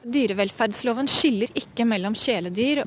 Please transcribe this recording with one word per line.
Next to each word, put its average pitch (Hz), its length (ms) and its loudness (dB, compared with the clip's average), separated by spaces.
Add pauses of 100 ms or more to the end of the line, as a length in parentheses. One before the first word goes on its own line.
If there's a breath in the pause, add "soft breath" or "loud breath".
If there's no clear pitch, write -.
Dyrevelferdsloven 233 1040 0
skiller 233 460 4
ikke 240 340 -2
mellom 202 240 -2
kjæledyr 220 720 0